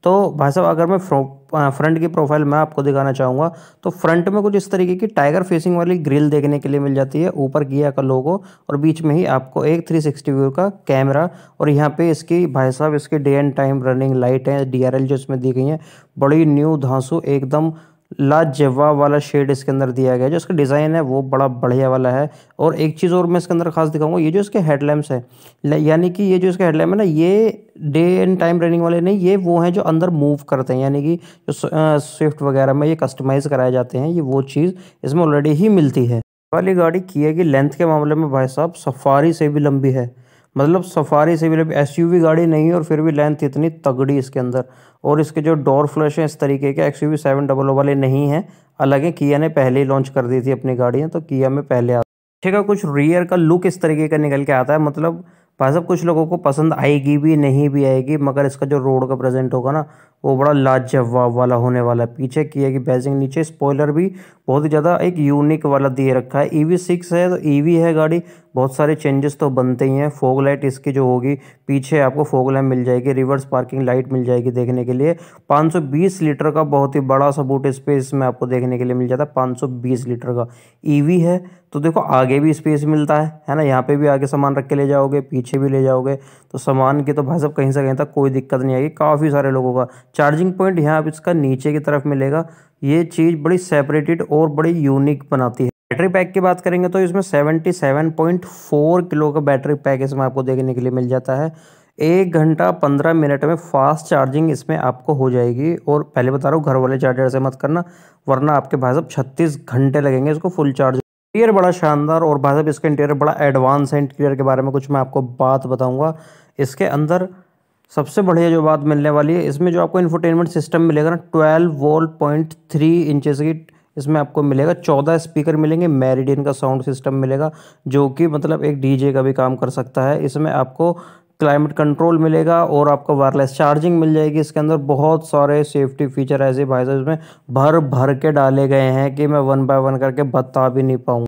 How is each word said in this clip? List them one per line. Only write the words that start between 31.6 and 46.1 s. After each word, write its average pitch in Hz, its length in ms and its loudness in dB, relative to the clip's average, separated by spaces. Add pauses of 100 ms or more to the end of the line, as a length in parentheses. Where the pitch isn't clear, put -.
अ, 156 340 2
स्विफ्ट 147 440 -4
वगैरह 135 320 2
में 147 140 0
ये 160 80 0
कस्टमाइज 139 500 -2
कराए 127 260 0
जाते 123 260 -2
हैं, 139 100 -2
ये 170 120 -2
वो 135 220 -2
चीज़ 143 300 -2 (320)
इसमें 156 200 0
already 147 260 2
ही 160 180 2
मिलती 143 380 2
है। 117 140 -2 (340)
वाली 185 200 0
गाड़ी 175 260 2
Kia 156 360 -2
की 180 60 0
लेंथ 143 280 2
के 170 160 -2
मामले 151 280 2
में, 151 160 -2
भाई 131 160 0
साहब, 147 260 -4
सफारी 143 600 0
से 160 160 0
भी 147 120 0
लंबी 139 300 2
है, 123 240 -4 (420)
मतलब, 160 260 2
सफारी 160 540 2
से 160 120 0
भी 160 80 2
लंबी। 156 180 0
एसयूवी 170 460 2
गाड़ी 165 260 4
नहीं 156 200 2
है 170 80 2
और 170 100 0
फिर 156 160 -2
भी 160 120 0
लेंथ 147 300 0
इतनी 151 280 -2
तगड़ी 139 480 -2
इसके 135 220 -4
अंदर। 123 240 -2 (400)
और 147 160 2
इसके 156 200 -4
जो 160 140 2
डोर 143 320 2
फ्लैश 151 320 -2